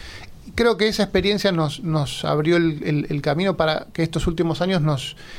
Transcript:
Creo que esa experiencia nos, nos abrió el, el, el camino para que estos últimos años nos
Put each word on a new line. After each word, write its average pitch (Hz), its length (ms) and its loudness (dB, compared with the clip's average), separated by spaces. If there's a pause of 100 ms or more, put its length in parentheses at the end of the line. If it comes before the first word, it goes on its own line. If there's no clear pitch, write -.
(540)
Creo 233 220 4
que 214 120 2
esa 214 140 0
experiencia 196 500 2
nos, 156 300 0
nos 156 420 -2
abrió 151 320 2
el, 165 280 2
el, 147 260 0
el 147 100 -2
camino 165 360 0
para 156 360 0
que 165 120 -2
estos 165 240 -2
últimos 165 320 0
años 180 200 2
nos 147 360 -2 (220)